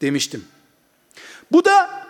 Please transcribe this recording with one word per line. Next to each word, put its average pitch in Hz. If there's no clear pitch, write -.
demiştim. 135
Bu 349
da 392